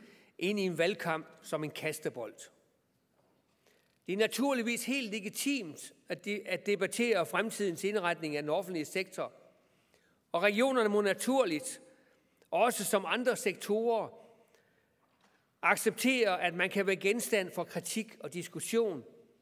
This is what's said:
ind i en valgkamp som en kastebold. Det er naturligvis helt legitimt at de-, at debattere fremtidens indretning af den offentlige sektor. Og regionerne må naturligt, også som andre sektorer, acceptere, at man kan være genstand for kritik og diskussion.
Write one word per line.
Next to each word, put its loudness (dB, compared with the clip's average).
ind 0
i 0
en 0
valgkamp 0
som -4
en -4
kastebold. -6
Det -4
er -2
naturligvis 2
helt -2
legitimt -4
at -6
de-, -4
at -4
debattere 2
fremtidens -2
indretning 0
af -4
den -4
offentlige -2
sektor. -6
Og 2
regionerne 4
må 2
naturligt, 0
også 2
som 2
andre 2
sektorer, 0
acceptere, 2
at 0
man 0
kan 0
være 2
genstand 0
for -4
kritik -6
og -10
diskussion. -2